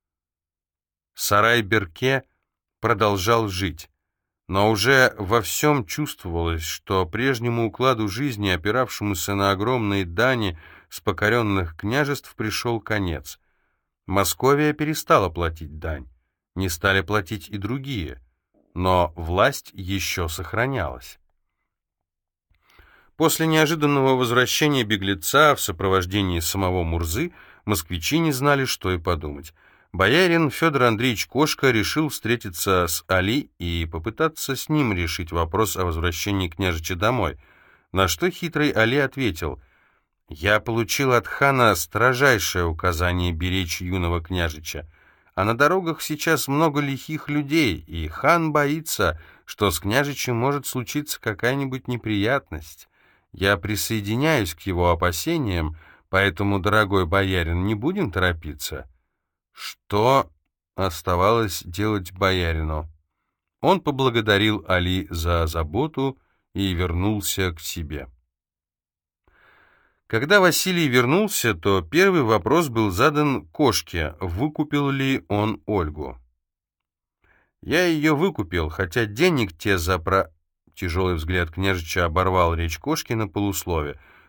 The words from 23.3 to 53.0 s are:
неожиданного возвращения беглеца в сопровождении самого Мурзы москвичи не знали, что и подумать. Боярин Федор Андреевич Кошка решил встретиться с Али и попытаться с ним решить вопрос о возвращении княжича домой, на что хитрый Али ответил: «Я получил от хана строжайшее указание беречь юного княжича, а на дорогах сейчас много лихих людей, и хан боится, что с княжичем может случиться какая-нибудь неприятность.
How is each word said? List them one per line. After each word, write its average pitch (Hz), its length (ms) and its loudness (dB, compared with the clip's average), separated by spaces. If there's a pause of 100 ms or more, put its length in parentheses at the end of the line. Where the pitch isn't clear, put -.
неожиданного 147 680 4
возвращения 127 680 2
беглеца 107 720 2
в - 60 -6
сопровождении 95 800 0
самого 90 420 0
Мурзы 82 480 -2 (320)
москвичи 98 560 -2
не 160 140 2
знали, 139 320 0
что - 260 -4
и 87 60 0
подумать. 78 560 -6 (400)
Боярин 160 560 4
Федор 147 340 0
Андреевич 117 440 2
Кошка 139 440 2
решил 120 380 0
встретиться 98 800 0
с - 200 -6
Али 95 500 0
и 85 320 -4
попытаться 123 680 -4
с - 100 -10
ним 147 240 2
решить 85 400 -4
вопрос 85 460 -2
о 92 80 -2
возвращении 87 640 -2
княжича 90 460 -4
домой, 104 440 -2 (540)
на 92 160 2
что 180 200 -2
хитрый 151 420 -2
Али 110 260 2
ответил: 113 640 -4 (680)
«Я 95 320 0
получил 120 500 0
от 120 160 2
хана 127 480 4
строжайшее 120 920 2
указание 87 680 0
беречь 90 480 -2
юного 87 400 -2
княжича, 80 680 -6 (460)
а 95 80 0
на 110 120 2
дорогах 165 460 2
сейчас 156 460 -2
много 147 320 2
лихих 143 500 -6
людей, 147 460 0
и 80 320 -8
хан 160 460 0
боится, 143 680 -2 (240)
что - 240 0
с 82 100 -2
княжичем 131 560 -2
может 135 300 -2
случиться 139 540 -6
какая-нибудь 127 680 -4
неприятность. 110 1000 -4 (460)